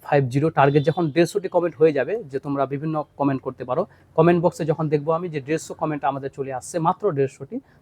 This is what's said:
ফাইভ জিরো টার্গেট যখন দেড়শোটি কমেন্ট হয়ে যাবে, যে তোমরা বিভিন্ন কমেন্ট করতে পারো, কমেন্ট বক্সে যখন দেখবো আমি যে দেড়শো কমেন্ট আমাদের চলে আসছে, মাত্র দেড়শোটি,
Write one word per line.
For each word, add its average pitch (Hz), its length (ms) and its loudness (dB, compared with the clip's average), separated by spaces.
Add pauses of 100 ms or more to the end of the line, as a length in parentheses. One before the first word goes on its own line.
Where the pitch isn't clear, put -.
ফাইভ 139 260 2
জিরো 139 220 0
টার্গেট 143 340 4
যখন 156 280 0
দেড়শোটি 170 360 2
কমেন্ট 170 280 0
হয়ে 156 180 6
যাবে, 156 300 -2
যে 135 160 -8
তোমরা 139 260 -2
বিভিন্ন 147 400 -4 (120)
কমেন্ট 139 240 0
করতে 131 220 -8
পারো, 131 220 -2 (300)
কমেন্ট 170 280 6
বক্সে 175 220 0
যখন 156 240 -2
দেখবো 147 220 0
আমি 170 180 -4
যে 151 120 -6
দেড়শো 156 320 -4
কমেন্ট 151 300 -4
আমাদের 139 260 -4
চলে 135 240 -8
আসছে, 127 260 -8
মাত্র 180 320 0
দেড়শোটি, 139 480 -4 (220)